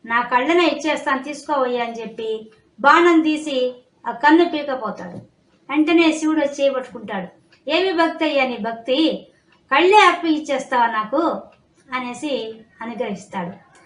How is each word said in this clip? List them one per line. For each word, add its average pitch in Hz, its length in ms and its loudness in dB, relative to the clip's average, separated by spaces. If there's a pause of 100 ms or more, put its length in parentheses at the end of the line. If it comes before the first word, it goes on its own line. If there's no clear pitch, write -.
నా 233 160 0
కళ్ళనే 285 440 2
ఇచ్చేస్తాను, 285 560 -2
తీసుకోవయ్యా" 262 600 -4
అని 233 160 -8
చెప్పి 220 500 -8 (300)
బాణం 330 400 6
తీసి 294 540 -2 (320)
ఆ 240 40 -6
కన్ను 302 340 6
పీకపోతాడు. 254 720 -6 (560)
వెంటనే 311 400 4
శివుడు 311 280 0
వచ్చి 277 240 0
చేపట్టుకుంటాడు. 226 640 -4 (420)
"ఏమి 370 220 0
భక్తి 320 320 0
అయ్యా 277 200 0
నీ 247 160 -4
భక్తి, 233 680 -2 (460)
కళ్ళే 359 260 6
అప్పి 349 300 4
ఇచ్చేస్తావా 262 580 0
నాకు?" 277 560 -2 (500)
అనేసి 247 640 -6 (280)
అనుగ్రహిస్తాడు. 202 680 -8 (340)